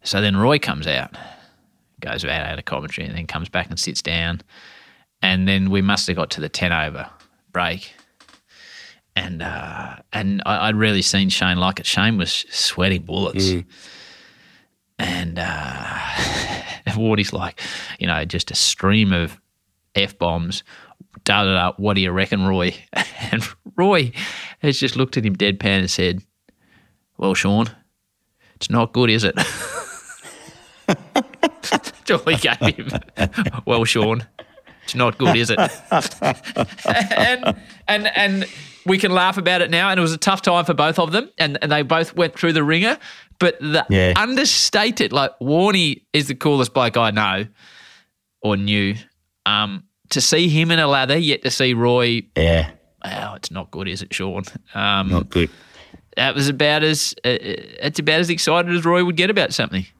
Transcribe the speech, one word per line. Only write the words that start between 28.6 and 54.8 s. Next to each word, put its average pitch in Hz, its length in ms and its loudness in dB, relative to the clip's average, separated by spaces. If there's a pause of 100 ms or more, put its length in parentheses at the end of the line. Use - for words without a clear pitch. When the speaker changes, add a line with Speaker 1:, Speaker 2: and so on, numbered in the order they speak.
Speaker 1:
not 117 220 2
good, 120 180 4
is 110 140 2
it?" 95 100 2
<laughs> - 1500 -10
That's - 1200 -2
all - 80 4 (140)
he 156 40 4
gave - 400 2
him. - 140 -8 (380)
<laughs> - 380 -4
"Well, 117 180 2
Sean, 113 420 0 (580)
it's - 100 -10
not 123 240 2
good, 123 180 4
is 113 140 2
it?" 107 80 0
<laughs> 190 120 2 (1500)
And, 247 400 0 (320)
and, 208 180 0 (100)
and 196 320 0 (380)
we 185 120 4
can 185 140 2
laugh 185 260 2
about 180 220 2
it 165 100 0
now, 175 200 2
and 190 80 2
it - 20 4
was 165 120 2
a 160 60 -6
tough 190 240 0
time 175 220 4
for 170 100 0
both 156 240 2
of 165 140 2
them, 233 260 -2
and, 147 220 0
and 151 100 -2
they 147 120 2
both 160 340 0
went 170 220 0
through 170 160 2
the 156 100 2
ringer. 185 340 2 (400)
But 180 220 2
the 151 300 0
Speaker 2:
Yeah. 92 260 4
Speaker 1:
understated, 226 960 2
like, 135 280 0
Warney 170 640 2 (100)
is 147 160 2
the 135 60 -4
coolest 135 400 2
bloke 120 220 2
I 113 140 4
know 104 360 0 (960)
or 104 140 2
knew. 101 380 0 (520)
Um, 101 380 0 (260)
to 135 120 0
see 160 260 4
him 160 220 2
in 165 80 4
a 156 80 4
lather, 139 320 2
yet 151 240 0
to 127 80 -2
see 127 240 2
Roy, 120 480 2 (140)
Speaker 2:
Yeah. 82 340 2 (340)
Speaker 1:
"Wow, 104 320 -10
it's - 140 -12
not 95 200 -12
good, 95 180 -8
is 92 140 -8
it, - 120 -14
Sean?" 95 280 -6 (320)
Um, 101 360 0